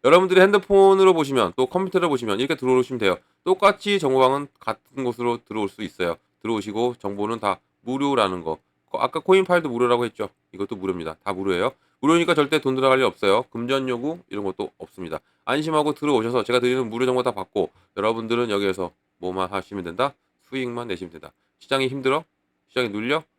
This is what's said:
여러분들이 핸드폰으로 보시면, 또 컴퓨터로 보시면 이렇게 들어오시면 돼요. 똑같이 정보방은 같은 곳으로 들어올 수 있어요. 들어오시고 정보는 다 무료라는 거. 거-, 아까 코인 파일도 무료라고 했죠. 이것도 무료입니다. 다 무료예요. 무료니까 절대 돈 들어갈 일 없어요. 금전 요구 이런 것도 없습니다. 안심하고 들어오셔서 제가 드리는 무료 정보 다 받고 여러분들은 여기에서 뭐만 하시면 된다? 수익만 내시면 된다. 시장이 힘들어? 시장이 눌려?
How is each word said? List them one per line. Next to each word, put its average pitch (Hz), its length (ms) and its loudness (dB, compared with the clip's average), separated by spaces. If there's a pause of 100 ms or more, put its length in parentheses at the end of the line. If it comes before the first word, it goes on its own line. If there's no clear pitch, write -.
여러분들이 180 360 6
핸드폰으로 196 720 6
보시면, 135 440 2
또 131 100 2
컴퓨터로 180 420 -2
보시면 117 300 -2
이렇게 135 160 -2
들어오시면 127 440 0
돼요. 95 200 2 (260)
똑같이 202 540 2
정보방은 135 500 2 (100)
같은 131 460 -8
곳으로 120 400 -2
들어올 104 240 -4
수 - 140 -12
있어요. 87 340 -4 (240)
들어오시고 110 580 -2
정보는 104 420 -6
다 101 200 -4 (260)
무료라는 123 560 0
거. 80 160 -6 (320)
거-, - 80 -6
아까 - 220 -2
코인 190 240 4
파일도 175 260 0
무료라고 120 340 2
했죠. 107 240 -8 (240)
이것도 98 240 -8
무료입니다. 90 480 -6
다 101 80 -4
무료예요. 95 400 -2 (280)
무료니까 165 340 2
절대 147 260 0
돈 131 140 -2
들어갈 131 240 4
일 131 60 4
없어요. 104 400 2
금전 131 440 -4
요구 131 300 -6 (100)
이런 101 160 -8
것도 98 320 -6
없습니다. 82 440 -12 (260)
안심하고 151 480 -2
들어오셔서 120 500 0
제가 123 160 0
드리는 123 300 0
무료 120 160 -2
정보 127 160 0
다 120 80 0
받고 95 400 -4 (260)
여러분들은 113 540 -2
여기에서 95 420 -2 (260)
뭐만 92 320 -6
하시면 98 340 -8
된다? 104 280 -4 (360)
수익만 120 400 -8
내시면 90 240 -10
된다. 76 200 -20 (260)
시장이 135 300 -2
힘들어? 135 360 -2 (440)
시장이 123 220 -2
눌려? 123 340 -4 (140)